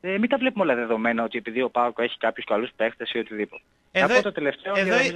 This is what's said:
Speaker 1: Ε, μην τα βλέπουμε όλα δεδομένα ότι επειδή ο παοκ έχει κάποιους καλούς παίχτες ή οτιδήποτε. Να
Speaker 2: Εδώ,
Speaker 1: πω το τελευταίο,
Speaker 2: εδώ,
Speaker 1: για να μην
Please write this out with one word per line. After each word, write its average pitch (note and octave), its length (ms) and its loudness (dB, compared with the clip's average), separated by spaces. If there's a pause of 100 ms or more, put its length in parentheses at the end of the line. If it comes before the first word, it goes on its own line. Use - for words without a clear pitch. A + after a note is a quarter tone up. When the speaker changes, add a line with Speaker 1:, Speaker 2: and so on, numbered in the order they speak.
Speaker 1:
Ε, F#3 180 -2
μην A#3 100 2
τα C#4 80 2
βλέπουμε A#3+ 280 2
όλα C#3+ 100 4
δεδομένα A#2 500 0
ότι A2+ 140 -4
επειδή A2+ 240 -4
ο A#2+ 80 0
παοκ A#2+ 280 0
έχει A#2 200 -2
κάποιους A2+ 280 -2
καλούς A2+ 300 0
παίχτες A2+ 360 -2
ή A#2+ 60 -2
οτιδήποτε. G#2+ 440 -6 (300)
Να F#3 80 0
Speaker 2:
Εδώ, F#3 160 4
Speaker 1:
πω B3+ 60 6
το G#3 100 -4
τελευταίο, D#3+ 440 -4
Speaker 2:
εδώ, G3 80 2
Speaker 1:
για G3 120 0
να B3+ 60 4
μην C4 140 0